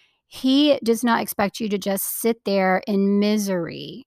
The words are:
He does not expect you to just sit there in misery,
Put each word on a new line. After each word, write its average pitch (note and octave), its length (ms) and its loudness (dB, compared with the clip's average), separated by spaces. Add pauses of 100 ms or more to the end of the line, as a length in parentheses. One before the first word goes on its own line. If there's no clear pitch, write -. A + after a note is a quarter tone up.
(260)
He C#4 560 2
does A3+ 220 0
not A#3 180 2
expect G3+ 380 -4
you A3 80 -4
to G3+ 100 -2
just - 420 -4
sit A3+ 240 -2
there F#3+ 420 2
in G3+ 320 2
misery, G3 880 -2